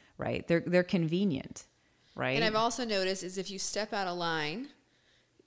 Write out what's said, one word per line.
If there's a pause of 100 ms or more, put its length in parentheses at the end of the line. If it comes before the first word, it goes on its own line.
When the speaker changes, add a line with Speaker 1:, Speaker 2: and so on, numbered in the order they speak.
(180)
Speaker 1:
right?
They're,
they're
convenient, (500)
right?
Speaker 2:
And
I've
also
noticed
is
if
you
step
out
of
line, (800)